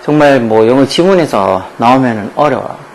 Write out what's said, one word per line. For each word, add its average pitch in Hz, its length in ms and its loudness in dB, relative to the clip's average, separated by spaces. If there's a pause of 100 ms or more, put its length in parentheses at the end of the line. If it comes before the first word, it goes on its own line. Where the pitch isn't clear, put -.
정말 147 360 2
뭐 110 280 2
영어 131 180 2
지문에서 123 800 0 (140)
나오면은 120 580 0
어려워요. 135 400 -4 (200)